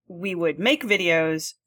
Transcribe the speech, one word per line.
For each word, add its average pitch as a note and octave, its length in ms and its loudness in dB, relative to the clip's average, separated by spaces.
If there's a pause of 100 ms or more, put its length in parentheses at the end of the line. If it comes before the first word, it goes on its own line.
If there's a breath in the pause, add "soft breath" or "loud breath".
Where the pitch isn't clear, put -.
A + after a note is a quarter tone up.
we F3+ 260 -8
would D#3+ 240 -2
make C4 240 2
videos, E3 720 0 (140)